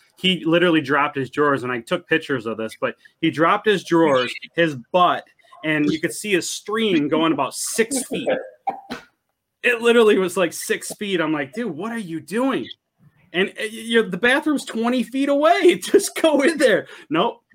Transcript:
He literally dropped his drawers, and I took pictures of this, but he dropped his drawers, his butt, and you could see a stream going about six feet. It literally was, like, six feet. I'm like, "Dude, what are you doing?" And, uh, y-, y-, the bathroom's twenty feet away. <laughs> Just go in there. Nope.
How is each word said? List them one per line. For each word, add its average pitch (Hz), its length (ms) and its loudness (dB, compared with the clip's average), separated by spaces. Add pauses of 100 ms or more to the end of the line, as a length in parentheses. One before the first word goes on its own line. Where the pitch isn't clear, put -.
(160)
He 185 300 -2
literally 165 340 4
dropped 143 380 0
his 135 120 -4
drawers, 139 340 0
and 123 100 -6
I 120 80 -6
took 175 260 -6
pictures 143 380 -2
of 110 100 -6
this, 110 240 -8
but 123 160 -4 (240)
he 160 120 0
dropped 170 360 2
his 196 160 2
drawers, 143 500 2 (220)
his 160 200 0 (180)
butt, 170 320 2 (400)
and 151 260 0
you 156 80 -4
could - 140 -4
see 208 220 -2
a 165 60 0
stream 202 680 -2
going 160 240 0
about 135 200 -2
six - 540 -2
feet. - 220 -6 (1300)
It 226 200 0
literally 233 360 6
was, 185 200 -2
like, 180 160 0
six - 400 -6
feet. 196 260 -4
I'm 156 140 0
like, 143 180 -4
"Dude, 220 240 -6
what 202 160 -8
are 233 60 -8
you 165 240 -8
doing?" 214 440 -2 (680)
And, 185 160 2
uh, - 40 -16 (160)
y-, 226 320 0
y-, 185 60 -4
the 185 100 -6
bathroom's 269 460 0
twenty 233 400 -2
feet 269 240 -2
away. 311 480 4
<laughs> - 80 -8
Just - 380 2
go 302 200 4
in 294 160 2
there. 185 300 2 (220)
Nope. 190 340 -2 (100)